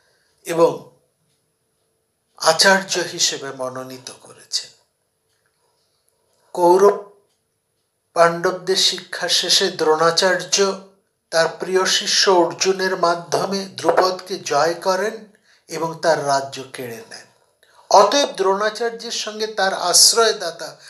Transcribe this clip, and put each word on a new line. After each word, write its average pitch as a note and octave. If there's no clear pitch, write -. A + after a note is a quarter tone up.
এবং E3
আচার্য F#3+
হিসেবে D#3+
মনোনীত B2+
করেছেন। -
কৌরব F#3+
পাণ্ডবদের E3+
শিক্ষা -
শেষে F3+
দ্রোণাচার্য F3+
তার D#3+
প্রিয় F#3
শিষ্য G3+
অর্জুনের F#3
মাধ্যমে F3
দ্রুপদকে F#3
জয় D3+
করেন F#3+
এবং D#3+
তার C#3+
রাজ্য C3+
কেড়ে A2+
নেন। -
অতএব C#4
দ্রোণাচার্যের G#3+
সঙ্গে G#3+
তার G3
আশ্রয়দাতা F3+